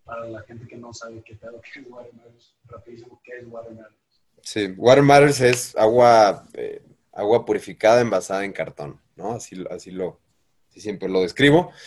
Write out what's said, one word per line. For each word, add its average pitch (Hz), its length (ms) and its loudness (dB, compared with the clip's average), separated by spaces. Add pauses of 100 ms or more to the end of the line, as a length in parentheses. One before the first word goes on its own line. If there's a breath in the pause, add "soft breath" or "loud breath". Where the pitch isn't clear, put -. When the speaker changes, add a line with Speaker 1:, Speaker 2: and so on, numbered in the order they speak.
Speaker 1:
para 117 240 -16
la 110 140 -18
gente 117 240 -20
que 120 100 -20
no 120 160 -20
sabe 113 320 -20
qué 110 120 -20
pedo, 113 240 -20
qué 143 200 -20
es 127 80 -20
Water 120 260 -20
Matters? - 500 -20
Rapidísimo, 117 600 -20
¿qué 123 140 -20
es 120 80 -20
Water 117 260 -20
Matters? 110 240 -20 (460)
Speaker 2:
Sí, 104 240 -8 (100)
Water 127 260 4
Matters 143 380 4
es 127 360 -2
agua... 110 800 4
Eh, 60 280 -12 (300)
agua 110 320 -2
purificada 107 560 0
envasada 98 440 -4
en 98 80 -10
cartón, - 480 -12 (160)
¿no? 101 180 -10
Así, 92 360 -14
así 90 200 -16
lo, 90 300 -10 (500)
así - 100 -20
siempre 95 280 -10
lo 92 140 0
describo, 143 480 2 (160 loud breath)